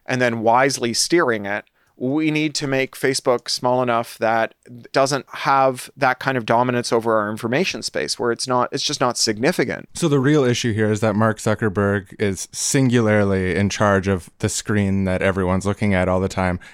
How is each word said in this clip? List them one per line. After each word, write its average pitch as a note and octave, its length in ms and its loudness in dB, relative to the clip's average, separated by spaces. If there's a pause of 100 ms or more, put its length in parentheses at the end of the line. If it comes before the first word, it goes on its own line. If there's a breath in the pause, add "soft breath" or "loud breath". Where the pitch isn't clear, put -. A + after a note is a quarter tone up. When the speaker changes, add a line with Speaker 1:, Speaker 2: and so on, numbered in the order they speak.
Speaker 1:
and B2+ 160 -2
then A#2 200 0
wisely A#2+ 520 2
steering A#2+ 520 0
it, G#2 200 -4 (340)
we D3+ 300 -2
need D3+ 240 -2
to D3 140 -6
make C3+ 280 -2
Facebook C3 540 -2
small B2+ 320 0
enough A#2 380 -4
that A2+ 340 0 (140)
it A#2+ 260 -20
doesn't C3+ 360 0
have C3+ 680 0
that C3 220 0
kind C3+ 180 -2
of A2+ 80 -4
dominance A#2+ 480 2
over A2+ 240 2
our G#2 140 0
information A#2+ 500 -4
space - 380 -6
where A#2 120 0
it's A#2 160 -4
not, B2 240 0
it's C#3 120 -6
just D3 180 -4
not B2 160 0
significant. A#2 800 -2
Speaker 2:
So E3+ 120 -2
the C#3+ 120 2
real C#3+ 240 2
issue B2 300 0
here G#2+ 180 0
is G#2+ 80 0
that A2 160 0
Mark A2 240 2
Zuckerberg G2+ 800 -2
is G2 320 -2
singularly G#2+ 1040 2
in G2+ 140 2
charge G2 380 2
of F#2+ 220 -2 (100)
the G#2+ 100 -2
screen G2 560 0
that F#2 180 0
everyone's F#2 420 0
looking G2+ 300 0
at F2+ 120 2
all F#2 120 2
the F#2+ 100 0
time. F#2 300 -2 (140 loud breath)